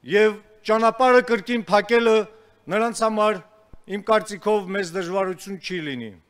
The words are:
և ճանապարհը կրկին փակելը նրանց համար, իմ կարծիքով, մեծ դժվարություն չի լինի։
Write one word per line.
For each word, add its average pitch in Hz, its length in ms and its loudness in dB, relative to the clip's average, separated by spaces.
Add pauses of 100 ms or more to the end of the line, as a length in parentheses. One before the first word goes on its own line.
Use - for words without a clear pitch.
և 208 340 2 (300)
ճանապարհը 233 500 4 (140)
կրկին 226 320 -4
փակելը 220 500 4 (540)
նրանց 226 400 -2
համար, 214 340 -2 (460)
իմ 202 160 -8
կարծիքով, 214 640 0
մեծ 190 300 -6
դժվարություն 185 580 -6
չի 170 320 -8
լինի։ 117 220 -10 (160)